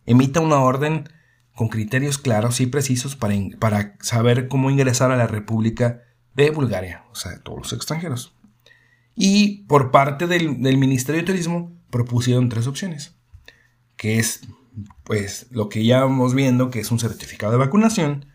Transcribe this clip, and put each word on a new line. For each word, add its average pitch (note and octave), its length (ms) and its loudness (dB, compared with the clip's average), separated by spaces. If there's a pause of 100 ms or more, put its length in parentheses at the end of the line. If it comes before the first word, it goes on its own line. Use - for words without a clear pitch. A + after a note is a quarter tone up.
emita C3+ 360 4
una D#3 180 2
orden C#3+ 480 0 (480)
con A2 140 -2
criterios C3 480 -2
claros A#2+ 420 0
y C3 60 2
precisos C3+ 500 -2
para G2+ 180 -2
in-, G2 240 -4
para G#2 440 -2
saber A#2+ 480 2
cómo C3+ 220 0
ingresar C3 400 2
a B2+ 40 2
la A#2 120 2
República A2+ 720 -2 (340)
de C#3+ 140 4
Bulgaria, G#2 640 -4
o - 40 -20
sea, - 260 -12
todos - 180 -14
los - 140 -10
extranjeros. D3+ 600 -8 (800)
Y G3+ 520 2
por C#3+ 240 4
parte C#3+ 360 2
del, E3 340 0
del C3 160 4
Ministerio C3+ 440 0
de E3+ 60 -4
Turismo E3+ 440 -2 (180)
propusieron A#2+ 600 0
tres A#2 180 -2
opciones, D3 480 -10 (800)
que A2 240 0
es, - 220 -4 (640)
pues, G2+ 480 -6
lo G#2+ 180 -4
que A2 160 -2
ya B2+ 160 4
vamos C3 320 2
viendo, B2+ 380 2
que A2 80 -6
es G#2+ 120 -6
un A2+ 80 0
certificado - 540 -6
de A#2+ 40 2
vacunación D3 760 0